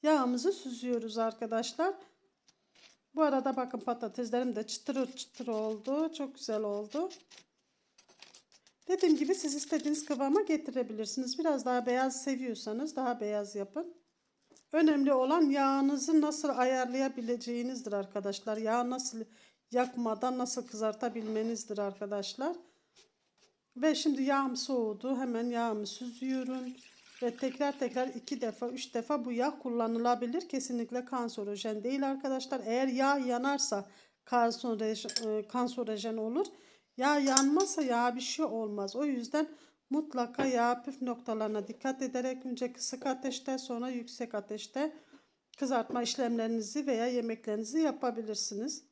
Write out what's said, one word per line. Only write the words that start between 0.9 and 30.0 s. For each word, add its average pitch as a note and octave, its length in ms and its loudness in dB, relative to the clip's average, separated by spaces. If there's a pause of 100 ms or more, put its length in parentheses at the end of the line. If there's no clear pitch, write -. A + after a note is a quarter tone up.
arkadaşlar. A3+ 760 0 (1200)
Bu D#4 60 4
arada C4+ 340 4
bakın B3 240 -4
patateslerim A#3+ 760 -2
de G#3+ 120 -4
çıtır C4 440 -4
çıtır - 360 -12
oldu. A3 680 -2
Çok C4+ 220 -8
güzel A3 280 -2
oldu. G#3+ 460 -2 (1800)
Dediğim F4 300 6
gibi D4 180 2
siz C#4+ 200 -2
istediğiniz D4 500 -2
kıvama C#4 360 2
getirebilirsiniz. B3+ 1000 -2
Biraz D4+ 260 2
daha B3 200 2
beyaz C4 380 0
seviyorsanız B3+ 720 -2
daha B3 240 -2
beyaz G#3 360 -2
yapın. D4 400 -6 (800)
Önemli D4 400 6
olan C4+ 280 4
yağınızı C#4 800 4
nasıl D4+ 280 2
ayarlayabileceğinizdir B3 1400 0
arkadaşlar. G3+ 640 -2
Yağ A#3 320 2
nasıl B3+ 340 -4 (480)
yakmadan B3 680 2
nasıl B3+ 300 -2
kızartabilmenizdir A3 1120 -2
arkadaşlar. G3+ 800 -4 (1200)
Ve D4 180 4
şimdi C#4 280 2
yağım C4+ 340 2
soğudu. A#3+ 600 0
Hemen A#3+ 320 0
yağımı A3+ 380 0
süzüyorum. B3+ 840 -4 (500)
Ve A#3+ 120 0
tekrar C4+ 440 0
tekrar B3+ 280 0
iki C4 340 -6
defa, A#3+ 280 -2
üç B3+ 240 -8
defa A#3+ 320 0
bu B3 60 -4
yağ C4+ 280 0
kullanılabilir. A#3+ 880 0